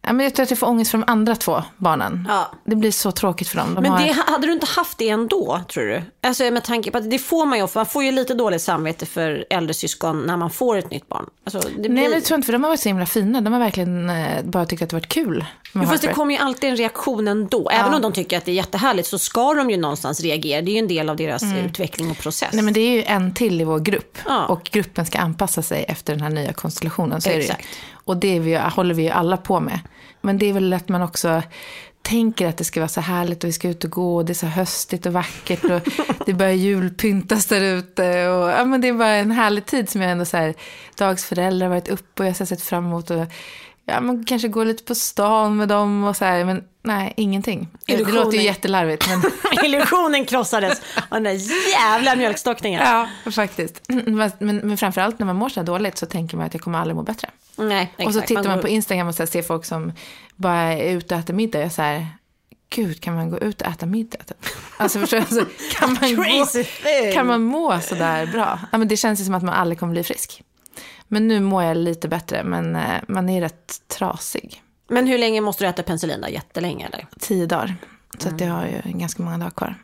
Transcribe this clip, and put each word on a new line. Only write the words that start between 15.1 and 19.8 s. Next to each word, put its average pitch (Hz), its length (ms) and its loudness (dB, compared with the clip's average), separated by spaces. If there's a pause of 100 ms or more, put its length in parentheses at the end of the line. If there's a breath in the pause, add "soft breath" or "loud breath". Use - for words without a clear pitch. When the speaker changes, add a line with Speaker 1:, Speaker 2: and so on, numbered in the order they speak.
Speaker 1:
med 190 120 0
Speaker 2:
Jo, - 60 2
fast 320 120 2
det 302 60 0
Speaker 1:
Harper. - 60 0
Speaker 2:
kommer 285 200 0
ju 277 60 -2
alltid 269 300 0
en 254 60 0
reaktion 226 520 0
ändå. 202 440 0
Även 214 180 4
Speaker 1:
Ja. 202 60 4
Speaker 2:
om 233 60 2
de 214 100 0
tycker 175 260 0
att 165 60 -4
det 180 60 -2
är 180 40 2
jättehärligt 190 540 0
så 196 100 -4
ska 269 360 2
de 269 160 2
ju 202 60 2
någonstans 151 440 -2